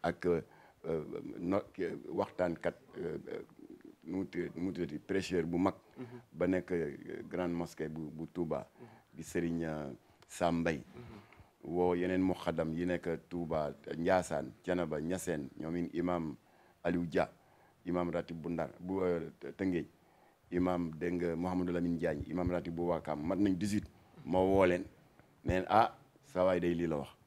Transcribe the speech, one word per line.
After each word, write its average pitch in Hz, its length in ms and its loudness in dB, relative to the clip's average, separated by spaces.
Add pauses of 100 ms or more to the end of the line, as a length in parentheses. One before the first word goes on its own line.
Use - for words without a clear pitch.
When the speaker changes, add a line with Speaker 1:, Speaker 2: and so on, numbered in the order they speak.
Speaker 1:
Ak, 85 220 -2
euh, 85 160 4 (440)
euh, 80 180 -2 (360)
no-, 90 240 0 (100)
ki-, 90 140 -2 (220)
waxtaankat, 87 640 -2 (220)
euh, 82 200 -4 (120)
euh, - 120 -8 (600)
nu 87 140 -6
mu 95 100 -2
tuddati, 85 320 -6
nu 87 60 -2
mu 95 80 -2
tuddati, 76 260 -4
prêcheur 92 460 0
bu 85 120 0
mag. 92 160 4 (240)
Speaker 2:
Mhm. 127 80 -10 (280)
Speaker 1:
Ba 82 140 0
nekk, 92 240 0
euh, 80 260 -2 (320)
grande 87 240 -2
mosquée 82 340 -4
bu, 80 140 -6 (100)
bu 80 160 -8
Touba. 78 400 -4 (120)
Speaker 2:
Mhm. 120 60 -18 (280)
Speaker 1:
Di 80 100 -14
Serigne, 85 420 0
euh, 76 260 -4 (360)
Sam 85 320 2
Mbaye. 82 240 0 (100)
Speaker 2:
Mhm. - 800 -16
Speaker 1:
Woo 90 220 4
yeneen 90 260 2
muxaddam 82 520 0
yi 85 120 0
nekk 85 440 -2
Touba, 78 440 -2 (240)
Ndiassane, 82 540 2 (100)
Thiénaba, 87 380 0
Niassène, 80 480 -2 (100)
ñoom 80 200 -4
in 87 160 0
imam 85 420 0 (480)
Aliou 87 220 2
Dia, 85 260 0 (540)
imam 87 260 0
ratib 85 300 -4
bu 82 80 -6
Ndar, 82 200 -2 (100)
bu, 92 220 -2
euh, 85 280 2 (280)
Tëngéej, 87 300 0 (640)
imam, 87 480 2
dégg 87 140 0
nga, 85 220 0
Mouhamadou 90 380 0
Lamine 85 240 0
Diagne, 78 300 0
imam 87 240 0
ratib 87 240 -2
bu 85 140 -2
Wakam, 76 360 -2
mat 90 120 0
nañ 98 200 4
dix-huit. 101 280 0 (400)
Ma 90 140 2
woo 95 260 8
leen, 90 180 4 (640)
ne 131 80 2
leen, 92 160 2
"Ah, 113 260 6 (300)
sa 90 180 2
waay 92 160 6
day 87 140 2
lii 85 140 2
la 78 100 0
wax. 69 180 -8 (120)